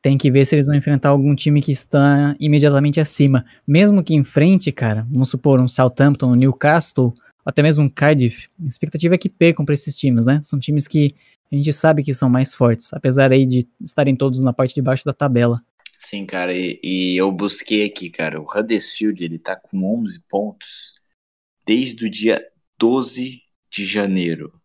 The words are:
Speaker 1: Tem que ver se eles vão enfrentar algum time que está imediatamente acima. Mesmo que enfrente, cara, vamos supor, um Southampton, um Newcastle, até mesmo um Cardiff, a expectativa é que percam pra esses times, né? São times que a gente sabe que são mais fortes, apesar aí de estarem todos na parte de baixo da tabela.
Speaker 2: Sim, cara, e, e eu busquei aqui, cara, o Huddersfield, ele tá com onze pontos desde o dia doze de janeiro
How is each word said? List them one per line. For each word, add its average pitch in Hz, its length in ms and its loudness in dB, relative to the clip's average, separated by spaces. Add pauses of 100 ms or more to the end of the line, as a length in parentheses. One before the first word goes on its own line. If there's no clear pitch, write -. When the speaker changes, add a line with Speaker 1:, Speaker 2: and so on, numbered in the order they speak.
Speaker 1:
Tem 135 160 2
que 131 140 2
ver 135 140 6
se 156 100 0
eles 143 100 2
vão 147 100 0
enfrentar 143 340 0
algum 143 260 2
time 147 260 0
que 143 120 -2
está 143 640 2
imediatamente 147 640 2
acima. 139 440 2 (220)
Mesmo 190 340 4
que 156 140 -2
enfrente, 156 560 2
cara, 110 400 -2
vamos 131 180 0
supor, 135 300 2
um 127 80 2
Southampton, 131 640 2
um 120 40 4
Newcastle, 135 760 2 (320)
até 143 160 -2
mesmo 151 220 4
um 135 60 2
Cardiff, 143 600 0 (140)
a 147 40 -8
expectativa 160 480 -2
é - 20 -4
que 190 100 -4
percam 165 380 2
pra 147 80 0
esses 143 200 -4
times, 120 320 2
né? 139 160 2
São 147 160 -6
times 143 300 -2
que 147 240 0 (400)
a 143 40 -4
gente 143 180 0
sabe 156 280 2
que 139 120 -4
são 127 160 0
mais 127 240 0
fortes, 120 400 0
apesar 131 400 2
aí 135 120 4
de 127 220 -2 (140)
estarem 139 340 0
todos 131 260 -2
na 127 120 0
parte 127 200 -2
de 143 80 -4
baixo 131 220 -2
da 139 80 -4
tabela. 120 480 0 (400)
Speaker 2:
Sim, 98 260 -12
cara, 90 300 -6
e, 92 260 -6
e 90 360 -4
eu 95 120 0
busquei 101 540 -4
aqui, 92 260 -8
cara, 78 300 -8
o 76 80 -14
Huddersfield, 107 720 -4
ele 82 160 -10
tá 92 200 -10
com 95 260 -8
onze 101 460 -6
pontos - 640 -8 (720)
desde 120 400 -2
o 104 40 -6
dia 107 320 -2 (380)
doze 123 600 -4 (280)
de 101 140 -12
janeiro 92 680 -6 (120)